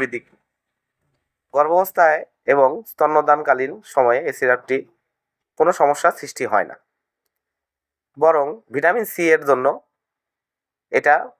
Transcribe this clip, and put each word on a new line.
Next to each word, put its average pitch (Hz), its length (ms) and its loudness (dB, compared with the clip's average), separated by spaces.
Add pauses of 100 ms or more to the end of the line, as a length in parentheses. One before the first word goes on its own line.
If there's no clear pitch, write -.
বিধি 123 220 -8
কী। - 100 -20 (1200)
গর্ভাবস্থায় 160 640 2 (320)
এবং 139 160 4 (220)
স্তন্যদানকালীন 147 840 0 (220)
সময়ে 123 340 2
এই - 100 -6
সিরাপটি 127 380 -2 (840)
কোনো 160 120 2 (100)
সমস্যা 143 280 2 (100)
সৃষ্টি 135 340 -10
হয় 98 180 0
না, - 60 -20 (1400)
বরং 151 280 4 (260)
ভিটামিন 175 400 0
সি 175 100 -6 (120)
এর 151 140 0
জন্য 131 180 2 (1300)
এটা 143 220 2 (260)